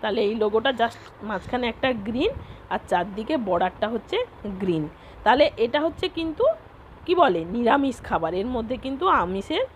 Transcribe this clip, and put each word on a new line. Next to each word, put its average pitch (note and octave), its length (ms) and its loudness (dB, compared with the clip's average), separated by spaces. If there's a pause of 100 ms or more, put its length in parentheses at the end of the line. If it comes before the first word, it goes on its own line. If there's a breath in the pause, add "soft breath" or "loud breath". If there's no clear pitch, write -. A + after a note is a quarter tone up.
তাহলে G#3+ 200 -2
এই G#3 140 2
লোগোটা A3 360 2
just A#3 260 0 (260)
মাঝখানে A3+ 460 -2
একটা B3+ 240 0
গ্রিন A#3 380 -2 (400 loud breath)
আর - 80 -2 (100)
চারদিকে G3+ 480 -2
বর্ডারটা F#3 520 0
হচ্ছে A3+ 280 -6 (280)
গ্রিন। F#3 440 -2 (360 loud breath)
তাহলে B3+ 320 6
এটা A#3 240 2
হচ্ছে E4 280 -2
কিন্তু E4 360 -2 (640)
কি F4+ 80 2
বলে, F3+ 300 4
নিরামিষ A#3+ 580 2
খাবার, E3 320 -2
এর G3 120 -2
মধ্যে B3 300 -4
কিন্তু C4+ 320 -2
আমিষের A#3+ 560 0 (120)